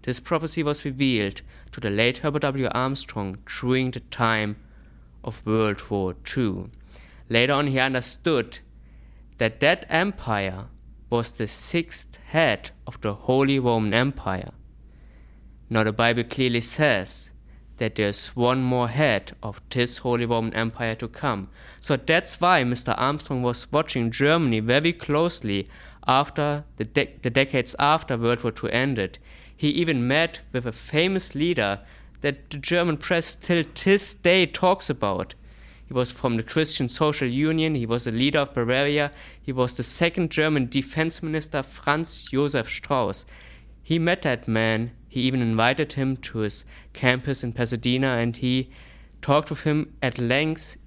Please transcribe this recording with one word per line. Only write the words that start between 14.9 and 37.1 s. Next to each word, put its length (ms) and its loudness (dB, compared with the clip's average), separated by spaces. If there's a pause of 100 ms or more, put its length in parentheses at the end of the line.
Now 140 2
the 100 0
Bible 300 2
clearly 380 0
says 680 -2 (460)
that 180 -2
there's 320 -2
one 360 2
more 240 2
head 560 0
of 260 -10
this 280 0
Holy 280 0
Roman 280 0
Empire 420 -2
to 120 -10
come. 420 -4 (300)
So 180 0
that's 420 0
why 240 4
Mister 280 -2
Armstrong 520 -2
was 280 -4
watching 400 0
Germany 500 2
very 320 2
closely 720 -2 (400)
after 560 2 (140)
the 80 -4
de-, 360 -2
the 80 0
decades 480 0
after 400 2
World 260 0
War 80 0
Two 180 -6
ended. 500 -2 (380)
He 120 0
even 380 2
met 340 0 (120)
with 120 -2
a 60 -6
famous 640 -2
leader 460 0 (400)
that 280 -4
the 80 -10
German 400 0
press 380 -2
till 300 0 (180)
this 300 4
day 320 4
talks 440 0
about. 460 -2 (520)
He 60 -12
was 180 0
from 260 -2
the 60 -2
Christian 440 0
Social 400 0